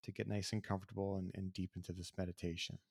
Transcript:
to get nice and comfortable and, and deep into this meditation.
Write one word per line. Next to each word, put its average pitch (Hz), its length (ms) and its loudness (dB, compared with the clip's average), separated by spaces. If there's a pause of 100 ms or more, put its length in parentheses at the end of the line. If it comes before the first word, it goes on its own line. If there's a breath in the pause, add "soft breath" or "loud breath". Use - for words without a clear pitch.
to - 80 -4
get 104 160 2
nice 104 260 2
and 107 100 4
comfortable 98 540 2
and, 90 160 0
and 95 180 -2
deep 92 240 0
into 90 160 -6
this 87 260 -6
meditation. 87 600 0 (140)